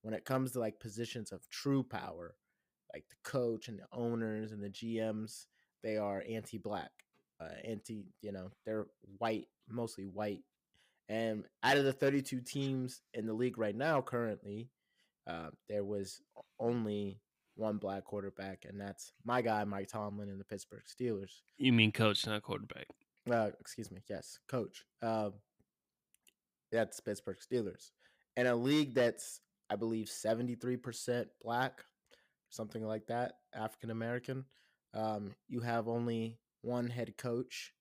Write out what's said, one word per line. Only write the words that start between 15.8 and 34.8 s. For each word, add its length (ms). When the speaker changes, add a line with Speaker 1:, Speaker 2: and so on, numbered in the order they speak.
Speaker 1:
was 360
only 640
one 240
black 260
quarterback, 640
and 120
that's 320
my 160
guy, 240
Mike 240
Tomlin, 400
and 120
the 40
Pittsburgh 420
Steelers. 560
Speaker 2:
You 140
mean 200
coach, 340
not 160
quarterback. 460
Speaker 1:
Uh, 200
excuse 300
me. 180
Yes, 300
coach. 360
Um, 340
that's 260
Pittsburgh 400
Steelers. 540
In 120
a 60
league 400
that's, 460
I 60
believe, 320
seventy-three 680
percent 520
black, 440
something 340
like 220
that, 320
African 360
American, 540